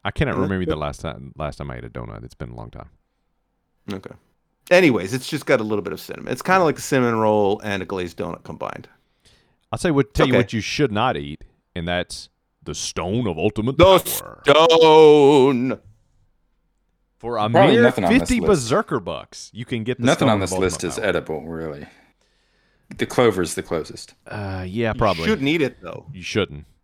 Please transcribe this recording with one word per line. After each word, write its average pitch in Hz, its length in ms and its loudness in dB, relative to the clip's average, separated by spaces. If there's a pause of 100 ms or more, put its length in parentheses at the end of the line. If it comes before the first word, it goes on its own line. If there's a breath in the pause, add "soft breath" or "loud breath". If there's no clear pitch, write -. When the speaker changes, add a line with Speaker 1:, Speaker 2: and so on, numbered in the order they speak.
Speaker 1:
I 104 60 -4
cannot 135 240 -4
Speaker 2:
And 95 80 -2
that's 92 80 -2
Speaker 1:
remember 92 160 -2
the 80 60 -4
Speaker 2:
good. 78 60 -4
Speaker 1:
last 73 220 -8
time, 67 360 -12
last 73 200 -8
time 71 140 -12
I 60 80 -14
ate 58 60 -16
a 58 40 -16
donut. 57 360 -14
It's 64 100 -20
been 60 160 -16
a 60 40 -18
long 58 160 -16
time. - 200 -20 (1000)
Speaker 2:
Okay. - 240 -12 (560)
Anyways, 127 440 2
it's 131 140 -8
just 147 180 -8
got 131 140 2
a 107 40 -6
little 107 180 -4
bit 87 120 -8
of 85 60 -12
cinnamon. - 300 -14
It's - 120 -6
kinda 185 220 2
like 139 120 0
a 120 60 -14
cinnamon 123 360 0
roll 107 460 2
and 98 180 -6
a 90 40 -10
glazed 90 320 -8
donut 85 260 -10
combined. - 420 -12 (840)
Speaker 1:
I'll 113 60 -8
say 180 120 0
what, 139 220 0
tell 160 140 2
you 127 80 2
Speaker 2:
Okay. 101 60 4
Speaker 1:
what 101 120 -4
you 113 80 -4
should 131 320 -2
not 107 240 -2
eat, 71 260 -10 (320)
and 85 140 -6
that's - 400 -6 (340)
the 73 120 -12
stone 98 520 -6
of 80 120 -4
ultimate 107 400 -2
Speaker 2:
The 170 60 8 (140)
Speaker 1:
power. - 460 -8
Speaker 2:
stone. 147 1400 6 (1400)
Speaker 1:
For 120 180 -8
a 107 120 -2
Speaker 3:
Probably 165 260 6
Speaker 1:
mere - 80 4
Speaker 3:
nothing 240 220 2
on 175 80 2
this 254 80 4
Speaker 1:
fifty 240 200 -2
Speaker 3:
list. 170 80 -2
Speaker 1:
berserker 147 500 0
bucks, 82 560 -12
you 113 100 -12
can 113 200 -6
get 123 140 -6
the 117 60 -6
Speaker 3:
Nothing 156 220 2
Speaker 1:
stone 117 40 4
Speaker 3:
on 107 60 4
Speaker 1:
of 98 40 -2
Speaker 3:
this 92 120 -4
Speaker 1:
ultimate 92 140 -2
Speaker 3:
list 85 180 -4
is 73 120 -4
Speaker 1:
power. 107 100 -6
Speaker 3:
edible, 78 380 -4
really. 80 420 -10 (1120 soft breath)
The 120 80 -2
clover's 95 480 0
the 92 80 -8
closest. - 520 -10 (120)
Speaker 1:
Uh, 95 420 -10
yeah, 113 240 -4
Speaker 2:
You - 60 -8
Speaker 1:
probably. 87 260 0
Speaker 2:
shouldn't 143 240 0
eat 160 140 0
it, 123 180 -4
though. - 320 -16
Speaker 1:
You 90 100 -18
shouldn't. 76 440 -6 (180)